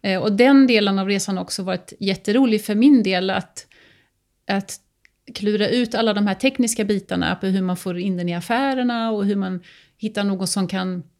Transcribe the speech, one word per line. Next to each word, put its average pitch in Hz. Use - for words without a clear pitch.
Eh, 190
och 208
den 269
delen 208
av 190
resan 196
har 180
också -
varit 180
jätterolig 214
för 214
min 247
del 190
att, -
att 196
klura 208
ut 240
alla 220
de 208
här 190
tekniska 240
bitarna 185
på 190
hur 190
man 180
får 180
in 185
den 175
i 170
affärerna 240
och 208
hur 202
man 185
hittar 214
någon 190
som 185
kan 185